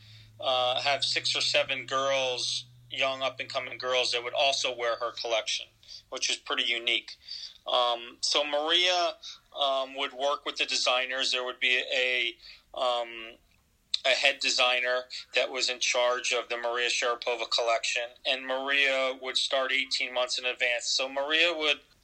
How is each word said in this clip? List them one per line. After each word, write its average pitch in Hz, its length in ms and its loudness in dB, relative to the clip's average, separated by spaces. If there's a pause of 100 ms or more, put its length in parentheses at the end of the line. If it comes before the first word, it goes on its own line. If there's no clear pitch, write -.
(400)
uh, 127 400 2
have 135 240 2
six - 320 0
or 143 60 0
seven 135 440 0
girls, 131 800 0 (260)
young 135 320 -2
up-and-coming 127 560 -4
girls, 127 320 2
that 120 120 0
would 123 120 -6
also 135 380 2
wear 120 240 0
her 117 140 -4
collection, - 540 -2 (460)
which 131 180 -2
is 123 80 -2
pretty 135 260 -2
unique. 117 540 -2 (500)
Um, 120 540 0
so 151 240 2
Maria, 170 680 2 (440)
um, 135 380 0
would 139 160 -4
work 143 320 0
with 151 120 -6
the 147 80 0
designers. 127 680 0
There 127 120 -2
would 123 160 -6
be 127 220 4 (120)
a, 127 420 0 (440)
um, 120 300 0 (960)
a 135 40 4
head 139 300 4
designer 127 600 2 (340)
that 123 160 2
was 127 180 -2
in 123 120 -2
charge 123 520 2
of 117 160 0
the 120 100 -4
Maria 120 320 0
Sharapova 117 600 -2
collection, 117 540 0 (200)
and 131 220 -2
Maria 135 720 0
would 127 160 -4
start 131 360 0
eighteen 131 420 -2
months 127 240 0
in 127 80 -6
advance. 123 400 0
So 135 240 0
Maria 156 480 2
would, 151 220 0 (240)